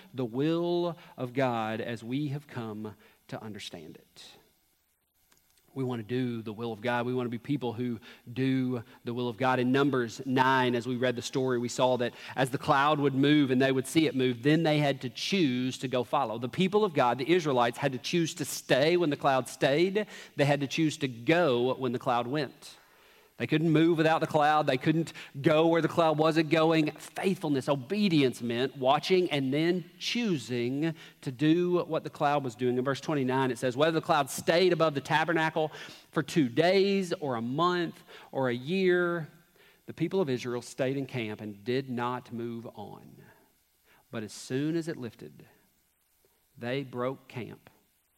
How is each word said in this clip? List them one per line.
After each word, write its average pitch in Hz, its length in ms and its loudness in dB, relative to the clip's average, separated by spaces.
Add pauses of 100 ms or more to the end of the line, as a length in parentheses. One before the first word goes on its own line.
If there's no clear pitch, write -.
(140)
the 127 120 -4
will 165 720 -2 (200)
of 123 140 -6
God 117 480 0
as 113 240 -8
we 135 240 -4
have 143 180 -8
come 110 480 -10 (360)
to - 120 -10
understand 101 540 -14
it." - 280 -20 (1500)
We 135 80 -4
want 123 180 -4
to 110 140 -6
do 120 260 -4
the 110 100 -8
will 113 220 -8
of 101 80 -14
God. 120 240 -2
We 123 80 -4
want 127 140 -2
to 117 40 -8
be 120 60 -6
people 123 360 -4
who 120 260 -6 (340)
do 127 500 -2 (220)
the 120 80 -6
will 123 160 -4
of 110 80 -8
God. 127 220 2
In 127 120 2
Numbers 131 540 2
nine, 127 480 4
as 120 140 -2
we 127 80 -2
read 123 200 0
the 120 60 -8
story, 131 380 -2
we 120 100 -2
saw 127 280 2
that 120 180 -2 (200)
as 139 140 2
the 139 80 -4
cloud 147 420 4
would 139 140 2
move 143 380 4
and 127 100 4
they 135 100 4
would 131 140 0
see 160 220 2
it 131 80 -4
move, 127 260 0
then 156 220 4
they 151 160 2
had 143 220 0
to 127 80 -6
choose 127 680 0
to 139 100 -6
go 123 160 0
follow. 117 360 -2
The 123 100 -6
people 190 340 2
of 180 120 0
God, 123 240 4
the 139 120 0
Israelites, 131 460 2
had 143 140 0
to 127 80 -6
choose 165 340 0
to - 120 -8
stay 156 520 2
when 165 140 0
the 143 40 -2
cloud 131 320 0
stayed. 180 600 0 (280)
They 143 100 2
had 143 160 2
to 135 60 -2
choose 156 300 0
to 143 100 -2
go 127 680 2
when 127 160 -4
the 120 80 -4
cloud 120 260 0
went. 131 500 -6 (640)
They 123 100 -4
couldn't 156 240 2
move 165 260 6
without 156 220 4
the 156 80 -2
cloud. 151 400 4
They 135 80 2
couldn't 160 380 0 (280)
go 160 260 4
where 165 140 4
the 156 60 2
cloud 160 300 2
wasn't 156 320 2
going. 160 480 4
Faithfulness, 156 720 -2
obedience 147 720 2
meant 120 340 -2
watching 147 560 2
and 139 220 0
then 165 320 0 (120)
choosing 139 960 -2 (280)
to 143 100 -8
do 170 560 2
what 156 160 -4
the 156 60 -12
cloud 147 340 0
was 123 100 -6
doing. 123 240 0
In 131 60 0
verse 135 160 -2
twenty-nine, 131 500 0
it 113 80 -4
says, 127 200 -2
"Whether 160 160 4
the 160 80 0
cloud 143 280 0
stayed 180 440 2
above 160 200 2
the 139 60 -6
tabernacle 160 720 0 (400)
for 165 100 -2
two 139 280 0
days 185 720 2
or 131 160 -4
a 113 40 -6
month 165 600 -2 (300)
or 131 160 0
a 120 40 -2
year, 175 760 0 (560)
the 117 80 -14
people 175 260 -2
of 160 100 0
Israel 120 320 -4
stayed 135 360 -4
in 139 80 -4
camp 110 340 -6
and 104 240 -12
did 127 260 -4
not 120 440 -6
move 117 420 -8
on. - 480 -18 (880)
But 113 120 -8
as 101 100 -12
soon 147 420 -4
as 165 140 -6
it 160 80 -8
lifted, 107 480 -14 (1120)
they 123 260 -6
broke 123 460 -8
camp 104 400 -12 (480)